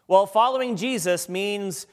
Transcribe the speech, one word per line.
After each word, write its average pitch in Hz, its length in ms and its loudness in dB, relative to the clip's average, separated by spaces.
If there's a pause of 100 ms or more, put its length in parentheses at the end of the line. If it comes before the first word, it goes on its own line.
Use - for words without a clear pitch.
Well, 196 180 6
following 240 520 0
Jesus 180 500 -2
means 196 640 -6